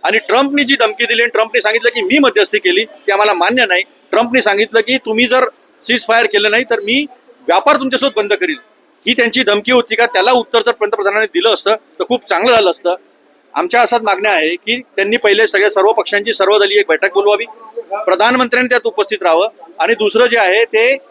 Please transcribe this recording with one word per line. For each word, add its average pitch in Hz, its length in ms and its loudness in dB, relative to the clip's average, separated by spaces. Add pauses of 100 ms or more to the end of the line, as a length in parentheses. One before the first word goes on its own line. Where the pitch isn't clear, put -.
आणि 202 140 0
ट्रम्पनी 277 460 0
जी 269 160 0
धमकी 226 260 -2
दिली 233 160 -2
आणि 233 80 -2
ट्रम्पनी 220 300 -2
सांगितलं 226 300 0
की 240 120 -6
मी 208 160 0
मध्यस्थी 214 400 2
केली, 190 260 0
ती - 280 -6
आम्हाला 208 220 2
मान्य 214 320 0
नाही. 185 160 -2 (300)
ट्रम्पनी 240 300 0
सांगितलं 214 380 0
की 240 160 -2
तुम्ही 233 300 0
जर 254 180 2 (380)
सीजफायर 233 440 0
केलं 208 240 0
नाही 233 200 0
तर 220 100 0
मी 247 260 -2 (420)
व्यापार 190 280 2
तुमच्यासोबत 262 400 -2
बंद 208 160 0
करील, 180 240 -2 (500)
ही 226 60 0
त्यांची 240 300 0
धमकी 208 300 0
होती 240 220 2
का? 233 120 2
त्याला 220 260 2
उत्तर 233 340 0
जर 240 60 0
पंतप्रधानांनी 208 540 -2
दिलं 190 280 0
असतं 196 200 0 (240)
तर 185 60 -4
खूप - 240 -4
चांगलं 202 240 0
झालं 208 180 4
असतं. 175 240 -2 (600)
आमच्या 180 260 0
अशाच 226 220 2
मागण्या 202 300 0
आहे 160 240 0
की 233 240 -4 (160)
त्यांनी 202 200 0
पहिले 214 300 2
सगळ्या 202 240 0
सर्व 202 220 2
पक्षांची 208 400 -2
सर्वदलीय 202 460 2
एक 196 100 2
बैठक 175 260 0
बोलवावी, 202 300 0 (600)
प्रधानमंत्र्यांनी 240 640 0
त्यात 240 180 0
उपस्थित 208 360 -4
राहावं 175 260 2 (300)
आणि 185 160 0
दुसरं 214 320 0
जे 233 120 0
आहे 208 260 2
ते 233 320 0 (140)